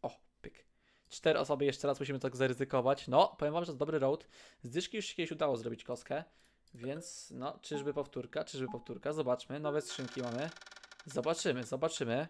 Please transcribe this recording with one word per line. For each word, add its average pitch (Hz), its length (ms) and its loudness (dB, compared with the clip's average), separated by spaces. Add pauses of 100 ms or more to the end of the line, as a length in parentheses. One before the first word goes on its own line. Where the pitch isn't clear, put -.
O, - 180 -6 (220)
pyk. - 240 -16 (440)
Cztery - 300 4
osoby, 143 260 2
jeszcze 135 220 2
raz 139 120 2
musimy 139 200 -2
tak 127 160 -2
zaryzykować. 131 720 2
No, 135 200 8
powiem 147 260 0
wam, 170 120 0
że 165 60 -6
to 135 60 -6
dobry 147 220 2
road. 135 280 2 (360)
Z 123 60 -8
dyszki 175 280 -4
już 202 80 -4
się - 100 -8
kiedyś 165 160 -2
udało 151 260 2
zrobić 117 260 -4
koskę. 131 400 -6 (500)
Więc, 139 580 -8
no, 131 300 -6
czyżby 143 320 -2
powtórka, 143 500 -4
czyżby 131 280 -4
powtórka. 120 420 -6
Zobaczmy, 131 460 0
nowe 151 220 0
skrzynki 135 400 -6
mamy. 123 280 -2 (560)
Zobaczymy, 135 580 0
zobaczymy. 139 680 0